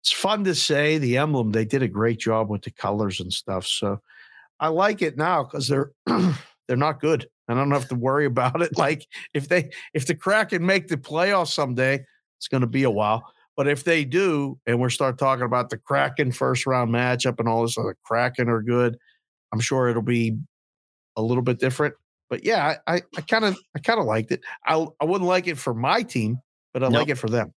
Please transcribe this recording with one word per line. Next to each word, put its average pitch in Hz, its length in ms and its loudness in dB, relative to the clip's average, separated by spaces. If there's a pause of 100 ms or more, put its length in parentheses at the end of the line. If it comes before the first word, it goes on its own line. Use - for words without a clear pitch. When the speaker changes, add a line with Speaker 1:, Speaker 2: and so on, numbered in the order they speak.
Speaker 1:
It's - 80 0
fun 202 320 0
to 180 100 2
say, 151 440 2
the 127 200 2
emblem, 135 340 0
they 110 140 0
did 131 160 0
a 123 60 2
great 110 320 0
job 110 300 0
with 104 120 -4
the 107 100 -12
colors 101 480 -2
and 90 140 -6
stuff. 92 320 -6
So - 340 -2 (600)
I 156 80 0
like 196 340 2
it 147 160 -2
now 160 280 0
'cause 135 240 -6
they're, 139 300 0
<clears throat> - 60 -14
they're - 720 0
not 147 220 0
good. 151 280 0 (200)
I 117 80 -2
don't 139 160 2
have 135 160 0
to 131 80 -4
worry 131 300 0
about 127 360 0
it. 170 120 0
<laughs> - 40 -2
Like, 156 300 0 (260)
if 143 160 -4
they, 175 220 2 (240)
if 143 100 -2
the 170 80 0
Kraken 202 500 0
make 190 240 2
the 160 100 -2
playoffs 165 500 0
someday, 131 580 0 (320)
it's - 100 -16
gonna 127 200 0
be 135 160 0
a 127 80 4
while. 107 420 0 (240)
But 139 100 0
if 143 160 0
they 165 220 2
do, 143 600 0
and 120 140 2
we're 123 120 2
start 131 260 0
talking 131 260 2
about 120 280 0
the 113 60 -6
Kraken 139 540 0
first 131 360 0
round 123 260 2
matchup 123 460 0
and 117 100 0
all 113 140 2
this 117 140 -2
other 104 280 -4
Kraken 123 420 0
are 117 140 2
good, 120 360 0 (540)
I'm 110 80 -4
sure 127 300 2
it'll 117 140 0
be 117 340 0 (800)
a 113 40 -2
little 123 220 0
bit 123 160 0
different. 143 360 -2 (340)
But - 160 -6
yeah, 160 300 2 (120)
I, 170 100 0
I, 170 40 -2 (160)
I 175 40 -8
kinda, 214 320 0 (220)
I 151 40 -6
kinda 226 240 0
liked 110 280 0
it. - 100 -4 (240)
I, 160 200 2 (160)
I 151 40 0
wouldn't 180 220 0
like 180 200 2
it 160 100 -4
for 123 160 -2
my 151 300 0
team, 117 340 -2 (360)
but 127 100 -2
I 131 60 2
Speaker 2:
Nope. 120 100 4
Speaker 1:
like 151 100 0
it 135 80 0
for 113 120 -4
them. 113 300 -2